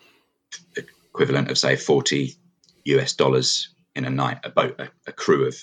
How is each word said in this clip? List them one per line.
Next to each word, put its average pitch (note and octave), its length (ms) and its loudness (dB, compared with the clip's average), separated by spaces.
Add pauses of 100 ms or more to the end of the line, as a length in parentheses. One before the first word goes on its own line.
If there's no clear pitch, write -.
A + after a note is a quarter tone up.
(760)
equivalent - 760 -2
of, - 80 0
say, C2+ 180 2
forty C#2 600 0 (480)
U C#3 140 4
S - 160 -2
dollars - 540 2 (260)
in C2 120 -4
a C2 40 -6
night. C3 320 -2
A - 60 -12
boat, - 300 0
a, C2+ 100 -10 (180)
a - 60 -14
crew - 340 2
of C#2+ 160 -4